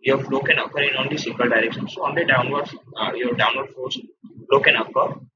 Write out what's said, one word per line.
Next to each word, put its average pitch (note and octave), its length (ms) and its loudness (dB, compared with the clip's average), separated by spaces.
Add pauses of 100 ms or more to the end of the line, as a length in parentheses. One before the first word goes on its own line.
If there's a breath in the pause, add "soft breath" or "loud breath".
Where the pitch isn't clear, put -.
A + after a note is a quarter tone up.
your C3+ 220 4
flow C3+ 160 -2
can D3 180 2
occur C#3+ 240 -2
in C#3 140 0
only C3+ 200 -2
single B2 320 -2
direction. A2+ 400 0
So - 180 -6
only C#3 180 0
downwards, C3+ 500 0 (220)
uh, G#2+ 180 -4
your A#2+ 200 0
downward A#2 400 0
force B2+ 260 -8 (480)
flow C#3 120 6
can D3+ 160 6
occur. - 380 0 (220)